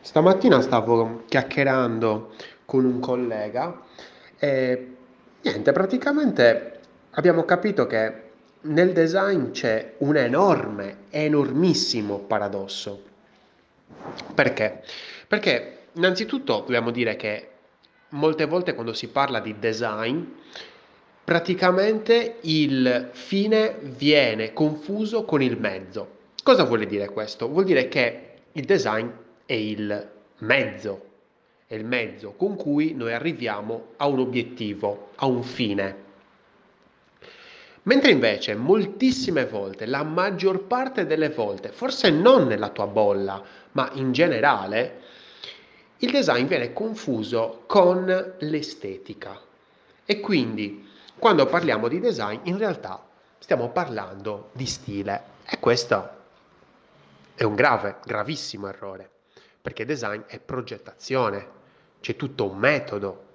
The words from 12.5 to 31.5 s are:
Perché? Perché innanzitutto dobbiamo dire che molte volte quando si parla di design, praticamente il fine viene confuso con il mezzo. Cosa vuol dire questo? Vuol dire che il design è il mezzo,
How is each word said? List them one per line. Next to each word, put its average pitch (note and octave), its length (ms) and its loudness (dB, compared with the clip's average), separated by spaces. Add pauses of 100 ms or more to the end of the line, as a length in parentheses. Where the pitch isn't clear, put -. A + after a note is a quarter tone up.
Perché? - 480 0 (440)
Perché D#3 520 -2 (140)
innanzitutto F#3 640 0
dobbiamo A#2 320 -2
dire A#2 260 -2
che G#2+ 320 -8 (640)
molte D#3 360 0
volte E3+ 280 -2
quando A2+ 200 -8
si A2+ 140 -10
parla C3+ 320 -2
di A2 180 -10
design, A2+ 640 -2 (1000)
praticamente G3 1160 2
il C3 720 2
fine G#3+ 680 0
viene B2+ 720 2
confuso G#3 720 -2
con C#3+ 180 2
il A#2 160 0
mezzo. G2 580 -6 (260)
Cosa B3 200 6
vuol A#2 220 2
dire G2+ 240 -4
questo? G#2+ 400 -6
Vuol E3 160 0
dire D3 240 2
che A#2+ 440 -2 (200)
il D3 120 -8
design A#2 440 0 (360)
è C3+ 100 -4
il G#2 560 -4 (280)
mezzo, G#2+ 680 -2 (640)